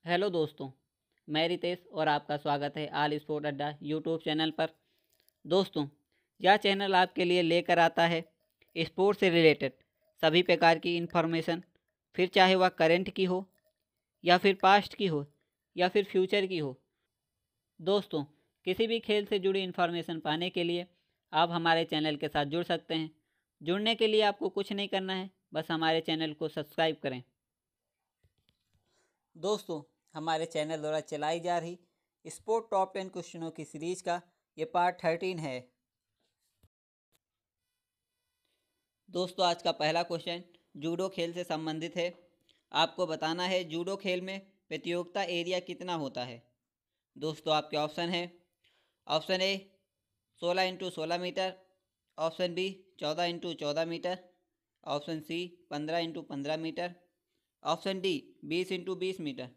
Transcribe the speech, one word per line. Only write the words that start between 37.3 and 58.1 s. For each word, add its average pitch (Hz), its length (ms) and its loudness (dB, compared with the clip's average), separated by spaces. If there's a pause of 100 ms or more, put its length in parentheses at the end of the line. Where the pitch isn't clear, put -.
दोस्तों, 180 380 0
आज 170 160 0
का 165 100 0
पहला 160 300 0
क्वेश्चन 170 400 -6 (320)
जूडो 170 340 -4
खेल 170 240 -4
से 175 120 -6
संबंधित 160 520 -6
है। 175 120 -2 (640)
आपको 165 340 2
बताना 160 380 -4
है 185 200 0
जूडो 170 320 -6
खेल 180 240 -4
में 190 200 -10 (280)
प्रतियोगिता 175 600 -4
एरिया 175 300 -2
कितना 180 360 -8
होता 135 280 -6
है। 123 180 -14 (760)
दोस्तों, 156 380 -2
आपके 151 220 -2
ऑप्शन 151 320 -2
है, 175 160 -2 (840)
ऑप्शन 160 360 -2
ए 190 280 -4 (720)
सोलह 175 220 0
इंटू 185 260 -4
सोलह 165 280 -4
मीटर, 185 360 -4 (640)
ऑप्शन 165 360 -2
बी 185 140 0 (320)
चौदह 156 260 -2
इंटू 170 280 -6
चौदह 147 300 -2
मीटर, 170 340 -4 (680)
ऑप्शन 151 340 -4
सी 170 260 -6 (240)
पन्द्रह 151 300 -4
इंटू 165 240 -4
पन्द्रह 143 320 -4
मीटर, 170 380 -6 (680)
ऑप्शन 185 380 -2
डी 185 140 2 (300)